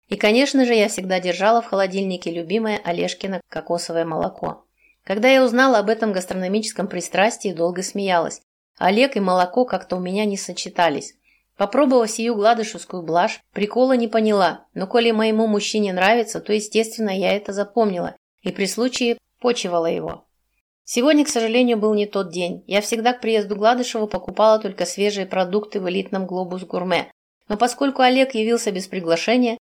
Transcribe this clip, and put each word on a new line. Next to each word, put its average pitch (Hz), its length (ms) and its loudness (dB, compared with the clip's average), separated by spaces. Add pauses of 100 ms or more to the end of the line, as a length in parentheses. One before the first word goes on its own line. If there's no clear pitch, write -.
И, 208 80 -4
конечно 254 480 2
же, 240 100 2
я 214 140 4
всегда 185 320 -2
держала 185 420 2
в - 40 -14
холодильнике 190 640 -2
любимое 202 520 -2
Олежкино 175 640 -4
кокосовое 165 560 -4
молоко. 170 600 -6 (400)
Когда 214 240 0
я 262 160 6
узнала 247 340 4
об 202 120 2
этом 220 220 0
гастрономическом 185 760 -4
пристрастии, 185 640 -2
долго 175 300 -2
смеялась. 190 580 -2 (380)
Олег 226 380 2
и 208 40 0
молоко 185 440 2
как-то 185 320 -4
у 180 40 -6
меня 190 240 -2
не 202 120 -2
сочетались. 180 840 -4 (400)
Попробовав 247 500 2
сию 226 280 -4
гладышевскую 208 640 0
блажь, 170 380 0 (120)
прикола 240 420 2
не 233 120 2
поняла, 214 680 2
но 185 120 -6
коли 233 240 2
моему 220 380 2
мужчине 208 440 0
нравится, 202 480 2
то, - 120 -4
естественно, 220 580 -2
я 190 220 0
это 202 200 -4
запомнила 196 640 -2 (280)
и 185 100 -4
при 196 140 -4
случае 240 520 -2 (220)
почивала 180 460 -2
его. 165 380 -6 (600)
Сегодня, 294 400 2
к 294 40 -2
сожалению, 233 480 2
был 214 180 0
не 208 120 0
тот 196 240 -4
день. 175 380 -6
Я 196 120 0
всегда 226 320 0
к 247 80 -8
приезду 208 360 0
Гладышева 226 500 0
покупала 208 540 2
только 190 260 -6
свежие 196 400 -2
продукты 190 540 -2
в 185 100 -2
элитном 190 360 -4
«Глобус 185 360 -6
Гурме». 180 480 -4 (380)
Но 208 80 -4
поскольку 262 460 0
Олег 254 340 4
явился 226 340 0
без 196 160 -6
приглашения, 220 720 0 (200)